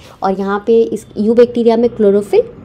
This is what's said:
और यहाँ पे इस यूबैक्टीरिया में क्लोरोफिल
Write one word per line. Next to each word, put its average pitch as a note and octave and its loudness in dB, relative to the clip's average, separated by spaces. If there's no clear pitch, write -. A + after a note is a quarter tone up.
और F#3+ -2
यहाँ G3+ -6
पे A3+ 2
इस A3+ -6
यूबैक्टीरिया A#3 2
में A#3 0
क्लोरोफिल G#3 0